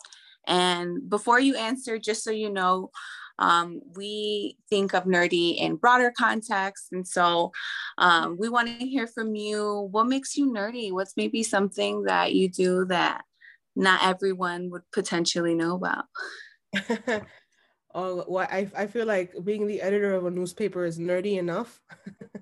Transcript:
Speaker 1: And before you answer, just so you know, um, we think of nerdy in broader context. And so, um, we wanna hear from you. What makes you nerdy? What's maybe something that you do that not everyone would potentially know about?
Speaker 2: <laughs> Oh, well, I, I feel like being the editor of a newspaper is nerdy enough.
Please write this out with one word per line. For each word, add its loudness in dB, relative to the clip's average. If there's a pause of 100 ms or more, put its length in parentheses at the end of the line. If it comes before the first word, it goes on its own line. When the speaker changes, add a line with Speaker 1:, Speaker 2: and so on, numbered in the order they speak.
(480)
Speaker 1:
And 0
before 4
you 4
answer, -4
just -4
so -4
you -2
know, 0 (460)
um, 2 (160)
we -4 (120)
think 2
of 2
nerdy 4
in -2
broader 6
context. -2
And -6
so, 2 (460)
um, 4
we -2
wanna 0
hear -4
from -4
you. -2
What 2
makes -2
you 2
nerdy? -4
What's -4
maybe -2
something 0
that 2
you 4
do 2
that 0 (540)
not 4
everyone 0
would -12
potentially 0
know 0
about? -4 (680)
Speaker 2:
<laughs> -2 (720)
Oh, -4
well, 0
I, -2
I -2
feel -4
like 0 (100)
being -2
the -4
editor 2
of 0
a 0
newspaper -4
is -4
nerdy 0
enough. -4 (600)